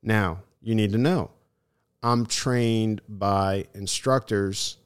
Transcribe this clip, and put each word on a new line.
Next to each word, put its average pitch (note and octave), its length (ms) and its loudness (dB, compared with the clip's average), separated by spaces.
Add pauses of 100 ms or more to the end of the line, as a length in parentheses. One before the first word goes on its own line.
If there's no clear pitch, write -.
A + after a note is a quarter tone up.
Now, G2 420 0 (180)
you A2 140 0
need G#2+ 160 2
to A2 60 2
know, C#3 340 0 (680)
I'm A#2+ 260 2
trained A2+ 840 0
by G2 680 0
instructors. G2+ 1120 -2